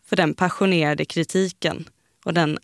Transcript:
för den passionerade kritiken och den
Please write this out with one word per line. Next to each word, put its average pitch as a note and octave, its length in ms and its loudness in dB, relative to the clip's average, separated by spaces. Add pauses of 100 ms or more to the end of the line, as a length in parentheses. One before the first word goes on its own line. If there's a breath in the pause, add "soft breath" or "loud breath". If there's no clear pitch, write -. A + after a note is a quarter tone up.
för - 100 -2
den E3+ 180 2
passionerade E3 720 0
kritiken E3+ 840 -2 (360)
och F3+ 80 -2
den D#3 300 0